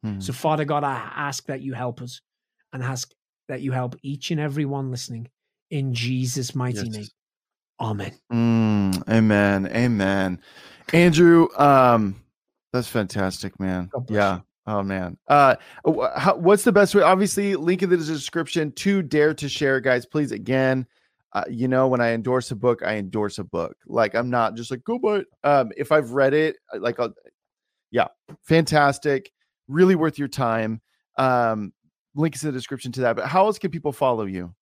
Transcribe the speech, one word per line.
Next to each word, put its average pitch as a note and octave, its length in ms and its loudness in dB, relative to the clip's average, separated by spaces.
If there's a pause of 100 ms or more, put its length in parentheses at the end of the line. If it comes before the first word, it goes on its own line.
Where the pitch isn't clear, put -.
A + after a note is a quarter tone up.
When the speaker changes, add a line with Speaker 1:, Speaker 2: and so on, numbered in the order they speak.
Speaker 1:
Mm. G2+ 180 -8
Speaker 2:
So, F#2+ 100 -8
Father D#3 320 -2
God, D3 200 -2
I C3+ 100 -2
ask - 520 -8
that C3+ 160 -8
you C3+ 120 -8
help A#2+ 280 -8
us B2 180 -16 (520)
and C3 100 -8
ask B2+ 300 -8 (360)
that C3 120 -10
you C3+ 120 -4
help B2+ 300 -4
each C#3+ 280 -10
and D#3+ 100 -2
every D3+ 240 -4
one C#3 260 -6
listening A#2+ 380 -10 (420)
in C3+ 240 -4
Jesus' B2 600 -4
mighty B2+ 320 -4
Speaker 1:
Yes. A2 100 -8
Speaker 2:
name. G#2 100 -12 (720)
Amen. G2+ 380 -8 (140)
Speaker 1:
Mm, A2 760 2
amen. G2+ 600 4
Amen. G2 720 0 (520)
Andrew, E3+ 640 6
um, B2 640 4 (520)
that's B2 160 -4
fantastic, G2 720 -4
man. F#2 320 -4
Speaker 2:
God B2+ 140 -8
bless G#2+ 100 -2
Speaker 1:
Yeah. G2 200 2
Speaker 2:
you. F2+ 60 -12 (260)
Speaker 1:
Oh, G#2 140 -2
man. F#2 340 -6 (120)
Uh, C#3+ 280 6 (300)
wh-, D#3 300 0
how, D3 200 0
what's F#3+ 280 4
the A#3 80 4
best G3 220 4
way? G3+ 80 6
Obviously, G3 520 2
link F3 280 0
in F#3 80 0
the F3+ 60 4
description D#3 760 -4
to G3 300 0
Dare D3+ 320 2
to D3 140 -8
Share, C3+ 320 0
guys. B2 260 0
Please, D3 260 -4
again, C3 540 0 (460)
uh, G2+ 160 -4
you A#2+ 200 -4
know, C3 200 2
when B2+ 120 0
I A#2 120 2
endorse B2 380 -2
a B2 60 -6
book, A#2 260 0
I G#2+ 140 -2
endorse G#2 420 -6
a G2 60 -8
book. E2+ 320 -6 (100)
Like, A2 280 0
I'm A#2+ 160 -2
not A2+ 260 0
just A#2 140 -12
like, B2 140 -10
"Go A#3+ 140 -4
buy G#3+ 200 0
it." - 80 -6 (180)
Um, C#3 320 2
if C#3 160 -2
I've C#3 200 2
read C#3 220 2
it, D#3 220 2 (180)
uh, G#2+ 60 -8
like, A#2 180 -4
I'll, A#2 160 -4 (760)
yeah, A2 180 0 (340)
fantastic. D3 880 0 (360)
Really F3+ 280 4
worth D#3 220 0
your C#3+ 100 -4
time. A2+ 520 -2 (360)
Um, A#2 560 0 (420)
link D3+ 200 -2
is C3 80 -10
in D3+ 100 -4
the B2+ 60 -6
description B2+ 340 -10
to B2+ 100 -4
that. A#2 140 2
But A#2+ 100 -4
how F#3 200 2
else G#3+ 120 -2
can F3+ 120 -6
people D3+ 220 -6
follow A#2+ 320 0
you? F#2 380 -8